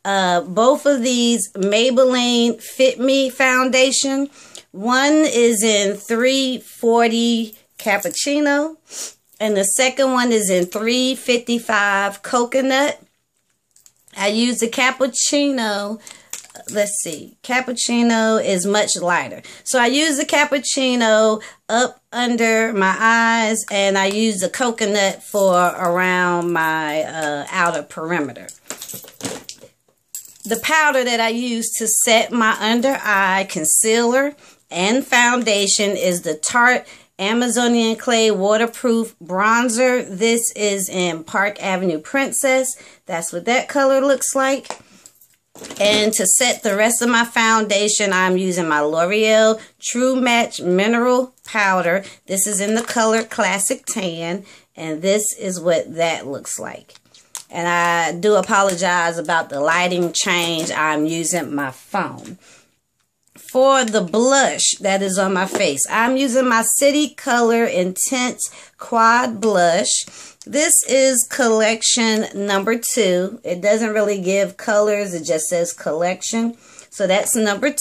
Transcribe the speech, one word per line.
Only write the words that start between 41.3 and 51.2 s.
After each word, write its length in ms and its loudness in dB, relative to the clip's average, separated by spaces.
Avenue 380 -2
Princess. 760 -2
That's 260 -8
what 120 -8
that 240 -2
color 320 2
looks 340 0
like. 460 -2
And 320 2
to 120 -2
set 380 0
the 140 0
rest 260 2
of 60 0
my 160 2
foundation, 880 2
I'm 240 2
using 320 -2
my 100 2
L'Oreal 840 2
True 340 0
Match 460 0
Mineral 760 0